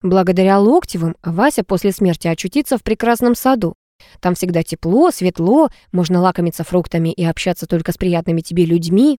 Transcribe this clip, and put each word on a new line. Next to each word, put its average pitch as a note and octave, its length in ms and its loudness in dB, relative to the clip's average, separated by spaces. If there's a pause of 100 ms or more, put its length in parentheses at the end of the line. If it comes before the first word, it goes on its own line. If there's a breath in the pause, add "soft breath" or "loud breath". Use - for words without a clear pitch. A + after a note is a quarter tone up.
Благодаря F#3+ 560 2
Локтевым G3+ 640 0
Вася G3+ 420 0
после F#3+ 280 -2
смерти F3 360 -2
очутится G#3+ 480 -4
в - 60 -6
прекрасном A#3 520 0
саду. A#3 400 0 (460 soft breath)
Там F3+ 140 0
всегда E3+ 280 -2
тепло, A3 480 2
светло, F#3+ 580 0 (240 soft breath)
можно F3+ 280 0
лакомиться F3 440 -2
фруктами E3+ 460 -2
и E3+ 140 -4
общаться E3 420 -4
только E3 260 -2
с - 40 -6
приятными E3+ 440 -2
тебе E3+ 240 0
людьми F3 560 2